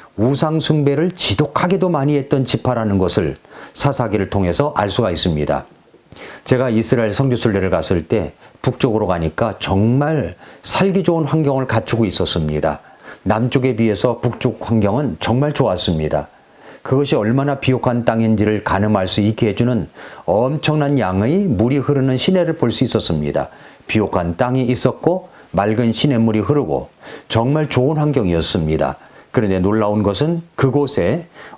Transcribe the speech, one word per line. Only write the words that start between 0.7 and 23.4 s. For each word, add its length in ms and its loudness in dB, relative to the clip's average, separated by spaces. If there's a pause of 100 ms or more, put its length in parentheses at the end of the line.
지독하게도 760 0
많이 260 2
했던 300 0
지파라는 540 0
것을 380 0 (360)
사사기를 560 -2
통해서 460 0
알 160 0
수가 180 0
있습니다. 560 -2 (800)
제가 240 2
이스라엘 460 0
선교순례를 560 0
갔을 360 0
때 260 -2 (280)
북쪽으로 460 0
가니까 500 -2
정말 800 0 (260)
살기 420 0
좋은 220 0
환경을 400 0
갖추고 400 0
있었습니다. 760 -2 (440)
남쪽에 520 0
비해서 420 2
북쪽 500 -2
환경은 520 0
정말 320 0
좋았습니다. 720 0 (540)
그것이 340 0
얼마나 400 0
비옥한 480 0
땅인지를 640 2
가늠할 420 0
수 140 0
있게 260 2
해주는 400 0 (380)
엄청난 760 0
양의 480 0
물이 300 2
흐르는 400 0
시내를 400 0
볼 140 0
수 120 0
있었습니다. 640 -2 (400)